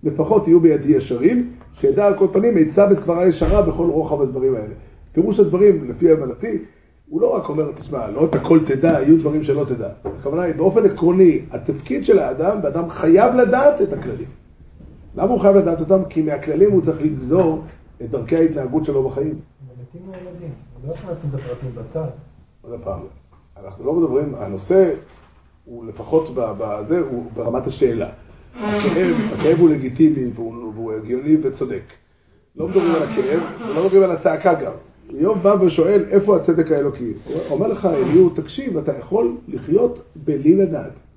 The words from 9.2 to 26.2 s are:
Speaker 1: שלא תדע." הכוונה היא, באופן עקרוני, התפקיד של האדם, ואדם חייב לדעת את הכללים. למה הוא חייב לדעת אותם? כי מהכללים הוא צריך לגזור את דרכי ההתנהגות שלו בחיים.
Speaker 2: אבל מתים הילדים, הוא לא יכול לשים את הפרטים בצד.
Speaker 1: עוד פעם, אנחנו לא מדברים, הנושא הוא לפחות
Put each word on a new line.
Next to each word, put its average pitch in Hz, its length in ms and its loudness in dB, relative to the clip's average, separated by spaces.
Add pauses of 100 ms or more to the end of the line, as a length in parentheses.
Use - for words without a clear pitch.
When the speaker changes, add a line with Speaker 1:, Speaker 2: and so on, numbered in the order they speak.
Speaker 1:
שלא 143 220 -2
תדע." 110 240 -6 (300)
הכוונה 156 220 -4
היא, 165 140 -4
באופן 190 300 2
עקרוני, 175 540 4 (120)
התפקיד - 540 -6
של 202 140 6
האדם, 156 440 -2
ואדם 165 260 -4
חייב 202 460 4
לדעת 254 460 4
את - 120 -2
הכללים. 123 340 -10 (880)
למה 196 160 0
הוא 220 80 0
חייב 196 160 6
לדעת 165 240 2
אותם? 190 200 2 (100)
כי 160 120 -2
מהכללים 156 500 2
הוא 185 100 4
צריך 156 200 -2
לגזור 151 600 0 (400)
את 117 80 -10
דרכי 117 260 -4
ההתנהגות 151 500 0
שלו 135 240 -2
בחיים. 139 180 -4 (400)
Speaker 2:
אבל 120 140 -20
מתים 170 200 -20 (120)
הילדים, 175 360 -16 (240)
הוא 123 160 -14
לא 165 40 -8
יכול 175 180 -12
לשים 156 180 -8
את 135 60 -8
הפרטים 123 400 -10
בצד. 156 320 -10 (540)
Speaker 1:
עוד 117 220 -14
פעם, 98 160 -8 (640)
אנחנו 98 220 -14
לא 143 80 -2
מדברים, 147 420 0
הנושא 143 580 2 (720)
הוא 117 200 -18
לפחות 123 500 -2